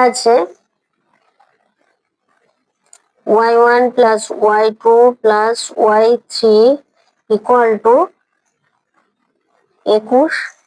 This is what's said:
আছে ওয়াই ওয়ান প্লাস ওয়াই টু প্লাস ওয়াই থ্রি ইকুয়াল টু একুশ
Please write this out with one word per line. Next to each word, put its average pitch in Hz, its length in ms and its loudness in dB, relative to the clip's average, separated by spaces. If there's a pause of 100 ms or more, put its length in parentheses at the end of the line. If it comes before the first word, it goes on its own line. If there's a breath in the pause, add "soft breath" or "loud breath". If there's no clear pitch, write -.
আছে 233 280 0 (3000)
ওয়াই 226 340 0
ওয়ান 240 220 2 (120)
প্লাস 220 260 0 (220)
ওয়াই 214 220 0 (180)
টু 233 120 2 (280)
প্লাস 214 340 -2 (260)
ওয়াই 214 220 2 (280)
থ্রি 220 220 0 (720)
ইকুয়াল 233 400 -2 (160)
টু 226 100 2 (1900)
একুশ 247 480 0 (340)